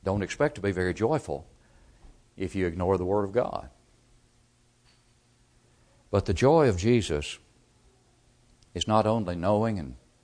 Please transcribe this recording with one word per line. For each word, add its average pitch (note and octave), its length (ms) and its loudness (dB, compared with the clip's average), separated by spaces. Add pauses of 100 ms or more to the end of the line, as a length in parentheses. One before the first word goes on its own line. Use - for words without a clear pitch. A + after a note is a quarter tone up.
Don't G2 200 0
expect D3 320 -2
to - 60 -12
be G2+ 100 0
very F2+ 220 0
joyful G#2 520 -2 (920)
if F#2+ 180 -6
you F#2+ 100 0
ignore F2+ 320 0
the F2+ 80 -2
Word G2+ 180 0
of G2 80 -6
God. - 380 -4 (2500)
But G2 160 2
the G#2 80 0
joy C#3 360 6
of F#2+ 80 0
Jesus F2+ 640 0 (1300)
is F2 140 -6
not G#2+ 180 2
only G#2+ 300 -2
knowing G#2 440 0
and C2+ 160 -10 (280)